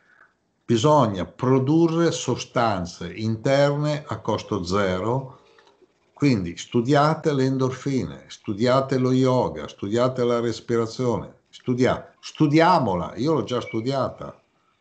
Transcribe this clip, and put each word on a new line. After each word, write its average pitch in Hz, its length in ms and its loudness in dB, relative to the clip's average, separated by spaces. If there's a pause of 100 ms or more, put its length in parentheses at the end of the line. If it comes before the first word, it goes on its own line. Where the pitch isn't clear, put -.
(640)
Bisogna 117 600 2
produrre 160 840 2
sostanze 101 1000 -4
interne 143 920 0
a 107 140 -8
costo 104 440 -4
zero, 101 760 -2 (720)
quindi 98 440 0
studiate 147 760 2
le 131 120 0
endorfine, 131 840 -2
studiate 127 720 0
lo 127 120 2
yoga, 120 560 2
studiate 120 560 -2
la 120 160 0
respirazione, 117 1080 -4
studia-, 120 720 -2
studiamola, 147 960 2
io 143 180 -2
l'ho 123 100 -2
già 117 180 -4
studiata, 113 800 -6 (420)